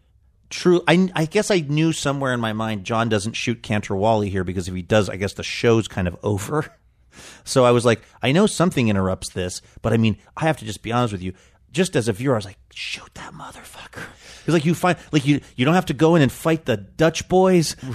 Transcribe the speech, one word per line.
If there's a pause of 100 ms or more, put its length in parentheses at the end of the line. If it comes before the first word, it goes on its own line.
(500)
true,
I,
I
guess
I
knew
somewhere
in
my
mind
John
doesn't
shoot
Cantor
Wally
here,
because
if
he
does,
I
guess
the
show's
kind
of
over. (140)
<laughs> (600)
So
I
was
like, (220)
"I
know
something
interrupts
this, (220)
but,
I
mean, (180)
I
have
to
just
be
honest
with
you." (380)
Just
as
a
viewer,
I
was
like, (140)
"Shoot
that
motherfucker." (420)
'Cause,
like,
you
find, (140)
like,
you, (160)
you
don't
have
to
go
in
and
fight
the
Dutch
boys. (180)